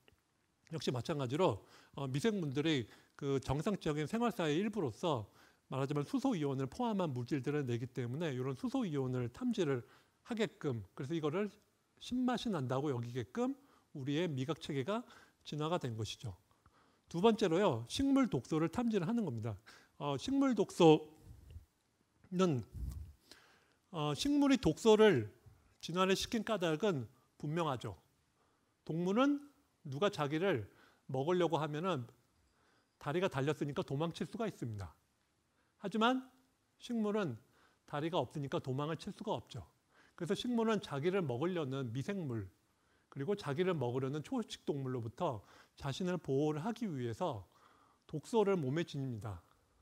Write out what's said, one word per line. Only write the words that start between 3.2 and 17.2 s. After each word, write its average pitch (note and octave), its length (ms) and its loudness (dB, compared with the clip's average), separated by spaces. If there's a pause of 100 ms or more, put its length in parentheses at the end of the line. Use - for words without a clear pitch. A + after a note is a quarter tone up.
정상적인 D3+ 640 -2
생활사의 G3 500 0
일부로서 E3 760 -2 (380)
말하자면 C#3+ 360 -2
수소 C4 300 0
이온을 C#3 320 0
포함한 G3 460 -2
물질들을 C#3 540 -2
내기 A#2+ 200 -2
때문에 C3+ 460 -4
이런 B2+ 220 -4
수소 B3+ 300 -2
이온을 B2+ 460 -2
탐지를 E3+ 560 -2 (360)
하게끔, D3+ 600 -4 (100)
그래서 D3+ 200 -6
이거를 E3+ 360 -2 (500)
신맛이 B3 500 0
난다고 C#3 400 0
여기게끔 B2+ 640 -2 (400)
우리의 D3 340 -2
미각 C#3 320 -2
체계가 E3+ 420 -2 (420)
진화가 D#3+ 340 -2
된 A#2+ 180 -4
것이죠. G#2 400 -8 (720)
두 E3 120 -4